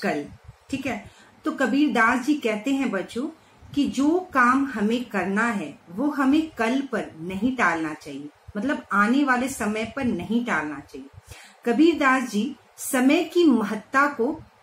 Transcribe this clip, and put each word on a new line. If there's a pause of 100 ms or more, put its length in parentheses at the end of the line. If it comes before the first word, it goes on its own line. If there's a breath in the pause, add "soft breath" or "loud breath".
कल, (440)
ठीक
है। (420 loud breath)
तो
कबीर
दास
जी
कहते
हैं
बच्चों (360 soft breath)
कि
जो (240)
काम
हमें
करना
है (220)
वो
हमें
कल (120)
पर (100)
नहीं
टालना
चाहिए, (280)
मतलब
आने
वाले
समय
पर
नहीं
टालना
चाहिए। (580 loud breath)
कबीर
दास
जी (220)
समय
की
महत्ता
को (320)